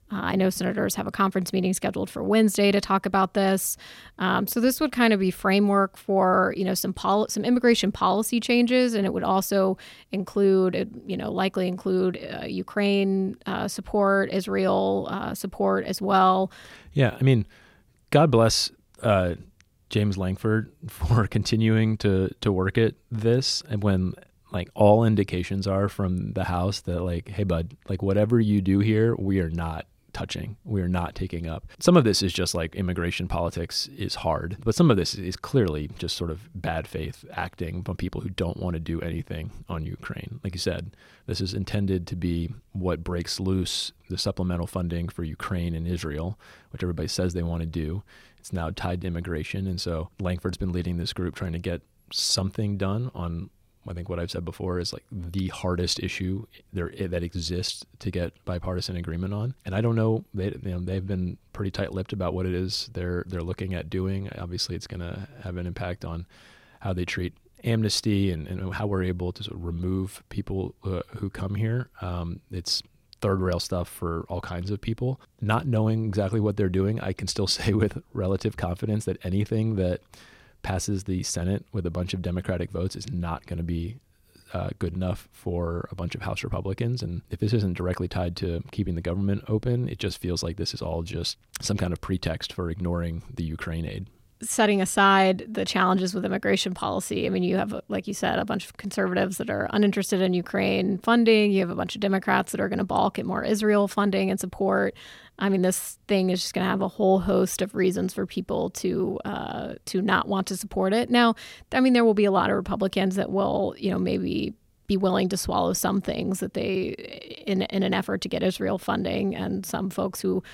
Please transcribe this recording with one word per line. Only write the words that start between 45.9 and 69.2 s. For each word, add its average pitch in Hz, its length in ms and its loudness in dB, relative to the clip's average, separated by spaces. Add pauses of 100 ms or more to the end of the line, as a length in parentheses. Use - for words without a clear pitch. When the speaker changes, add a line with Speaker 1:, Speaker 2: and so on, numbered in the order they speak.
Speaker 2:
which - 100 -12
everybody 85 280 -2
says 92 240 -2
they 87 100 -2
wanna 82 240 -2
do. 80 340 -4 (380)
It's - 140 -12
now 82 180 -4
tied 90 300 -4
to 95 60 -6
immigration. 87 600 -4
And 87 120 -4
so 82 300 -4 (100)
Langford's 90 380 -2
been 92 140 -2
leading 87 260 -2
this 85 160 -4
group 90 220 -4
trying 87 180 -6
to 82 60 -4
get 87 240 -4 (280)
something 101 640 -2
done 101 360 -2
on, 85 380 -6 (380)
I 95 40 -10
think 87 160 -8
what 87 100 -4
I've 85 120 -4
said 87 120 -6
before 90 360 -4
is, 85 120 -4
like, - 180 -14
the 92 380 -4
hardest 90 560 -2
issue 95 420 -4 (280)
there, 85 260 -4
that 87 240 -2
exists 87 640 -4 (140)
to 92 120 -6
get 87 220 -4 (100)
bipartisan 90 540 -4
agreement 87 360 -4
on. 117 220 -4 (100)
And 92 80 -6
I 104 60 0
don't 117 160 2
know, 110 380 2
they, 95 140 -2 (140)
you 95 100 -4
know, 90 100 -4
they've 92 260 -2
been 92 300 -2 (160)
pretty 98 180 -4
tight-lipped 95 400 -4
about 95 220 -2
what 92 120 -2
it 92 80 0
is 92 380 -4
they're, 87 360 -4
they're 90 140 -6
looking 92 340 -4
at 80 140 -6
doing. 95 480 -2
Obviously, 90 380 -6
it's - 120 -10
gonna 87 420 -8 (120)
have 90 140 -8
an 90 100 -4
impact 90 380 -6
on 85 220 -6 (560)
how 98 100 -4
they 90 140 -2
treat 90 280 -4 (300)
amnesty 104 680 2
and, 78 160 -4
and 92 260 -6
how 107 140 -2
we're 95 160 0
able 90 280 -2